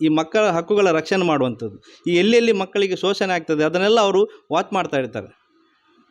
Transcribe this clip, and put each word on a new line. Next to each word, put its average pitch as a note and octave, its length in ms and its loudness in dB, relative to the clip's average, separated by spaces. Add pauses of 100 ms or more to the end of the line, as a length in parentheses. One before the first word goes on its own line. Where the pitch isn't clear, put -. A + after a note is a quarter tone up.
ಈ - 20 2
ಮಕ್ಕಳ D#3+ 420 0
ಹಕ್ಕುಗಳ F3+ 420 0
ರಕ್ಷಣೆ E3+ 340 0
ಮಾಡುವಂಥದ್ದು, B2+ 580 -2 (240)
ಈ E3+ 80 0
ಎಲ್ಲೆಲ್ಲಿ A3+ 360 4
ಮಕ್ಕಳಿಗೆ G3 440 -2
ಶೋಷಣೆ F#3+ 380 -2
ಆಗ್ತದೆ D#3+ 300 -2
ಅದನ್ನೆಲ್ಲ F#3+ 360 2
ಅವರು G3+ 520 0
ವಾಚ್ F#3+ 220 -2
ಮಾಡ್ತಾ E3 240 -2
ಇರ್ತಾರೆ. A2+ 420 -8 (720)